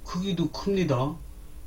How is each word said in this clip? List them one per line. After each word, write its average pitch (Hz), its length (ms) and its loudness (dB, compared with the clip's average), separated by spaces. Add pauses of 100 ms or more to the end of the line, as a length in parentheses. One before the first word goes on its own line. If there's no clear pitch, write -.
크기도 180 440 0
큽니다. 170 640 2 (500)